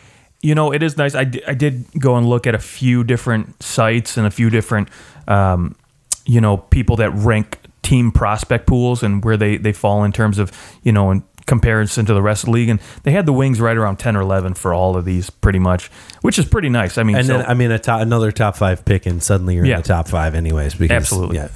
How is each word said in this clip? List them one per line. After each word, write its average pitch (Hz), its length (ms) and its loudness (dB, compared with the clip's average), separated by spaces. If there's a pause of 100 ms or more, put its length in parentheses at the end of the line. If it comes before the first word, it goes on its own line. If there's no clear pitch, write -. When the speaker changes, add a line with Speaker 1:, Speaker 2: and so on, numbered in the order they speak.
(420)
Speaker 1:
you 151 140 2
know, 151 160 2
it 151 100 -2
is 156 160 -2
nice. 143 160 0
I, 139 120 -2
d-, 123 200 -6
I - 80 -4
did 131 320 -2 (140)
go 131 160 2
and 120 140 2
look 120 180 0
at 117 80 0
a - 40 -2
few 123 440 -2
different 117 580 -4
sites 113 560 -2
and 110 80 0
a 101 60 2
few 113 180 2
different, 107 380 0 (400)
um, 92 480 0 (500)
you 117 140 4
know, 104 180 2
people 120 400 0
that 110 140 0
rank 107 460 0 (240)
team 120 300 2
prospect 110 540 0
pools 123 380 2
and 101 220 0
where 110 100 2
they, 104 220 0
they 104 160 -2
fall 104 320 0
in 101 80 0
terms 107 260 0
of, 95 120 -2 (320)
you 120 100 2
know, 98 180 4
in 95 120 0 (240)
comparison 110 580 2
to 107 80 2
the 98 100 2
rest 104 200 0
of - 40 -4
the 120 60 0
league. 117 160 2
And 107 100 0 (240)
they 139 80 0
had 180 160 2
the 143 60 2
Wings 131 260 0
right 113 180 0
around 101 200 -2
ten 117 180 -2
or 98 60 0
eleven 95 340 -2
for 90 180 -4
all 92 220 0
of 90 100 -2
these, 90 240 -2
pretty 95 300 0
much, 90 300 0 (320)
which - 180 0
is 156 60 2
pretty 180 240 0
nice. 117 280 0
I 117 60 0
mean, 107 140 2
Speaker 2:
And 123 100 0
Speaker 1:
so 131 120 0
Speaker 2:
then, 120 60 -4
I 120 80 -2
mean, 123 180 2
a 113 80 0
to-, 113 180 -2
another 113 340 0
top 104 240 0
five 92 300 -2
pick, 95 200 0
and 87 160 -2
suddenly 90 340 0
you're 87 100 2
Speaker 1:
Yeah. 120 100 2
Speaker 2:
in 90 60 -4
the - 60 -6
top 85 200 0
five 80 260 -2
anyways. 80 420 -2
Because, 87 200 0
Speaker 1:
Absolutely. 87 420 -2
Speaker 2:
yeah, 73 180 -8